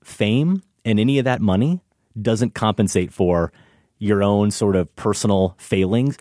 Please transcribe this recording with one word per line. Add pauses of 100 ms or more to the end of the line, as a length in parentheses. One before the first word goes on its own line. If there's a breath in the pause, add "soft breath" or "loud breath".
fame (240)
and
any
of
that
money (400)
doesn't
compensate
for (480 soft breath)
your
own
sort
of
personal
failings